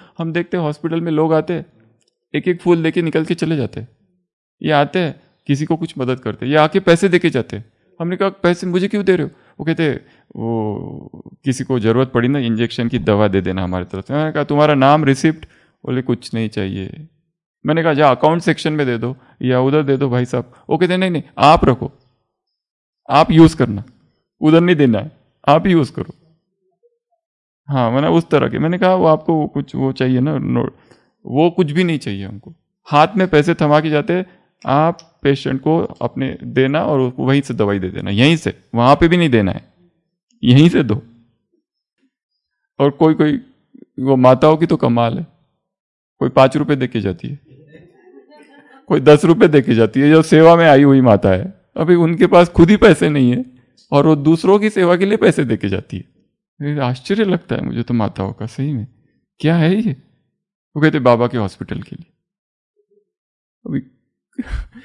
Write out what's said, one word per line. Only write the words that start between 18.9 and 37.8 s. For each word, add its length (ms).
दो 200
या 180
उधर 240
दे 140
दो 120
भाई 160
साहब।" 280
वो 80
कहते, 200
"नहीं, 140
नहीं, 120
आप 280
रखो, 260
आप 220
यूज़ 260
करना, 260
उधर 200
नहीं 140
देना 240
है, 120
आप 180
ही 60
यूज़ 220
करो।" 200
हाँ, 220
मैंने 160
उस 220
तरह 200
के। 100
मैंने 180
कहा, 180
"वो 100
आपको 420
कुछ 280
वो 160
चाहिए 280
ना, 180
नो-," 340
वो 260
कुछ 200
भी 120
नहीं 160
चाहिए 260
हमको। 300
हाथ 200
में 100
पैसे 260
थमा 260
के 100
जाते, 360
"आप 580
patient 380
को 180
अपने 640
देना 400
और 160
उसको 260
वहीं 160
से 120
दवाई 260
दे 100